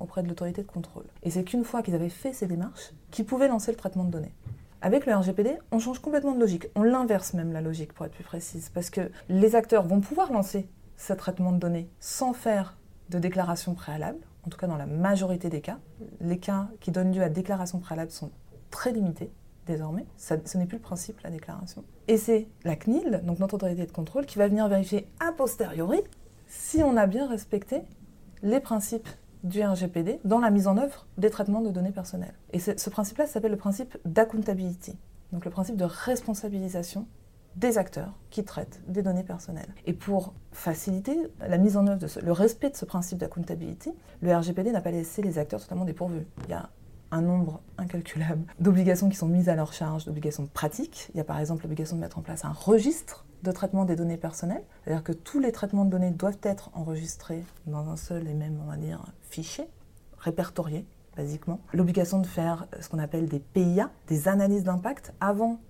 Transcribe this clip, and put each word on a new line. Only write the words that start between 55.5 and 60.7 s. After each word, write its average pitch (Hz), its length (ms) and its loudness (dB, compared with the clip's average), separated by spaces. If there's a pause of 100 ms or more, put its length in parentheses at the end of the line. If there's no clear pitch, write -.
traitements 202 320 2
de 190 60 4
données 180 200 2
doivent 190 320 -2
être 202 320 -4
enregistrés 160 680 -8 (220)
dans 151 240 -4
un 160 60 -6
seul 165 300 -6
et 151 80 -4
même, 151 320 -4
on - 20 -8
va 151 80 -8
dire, 156 280 -8 (180)
fichier, - 460 -10 (500)
répertorié, 165 640 -4 (320)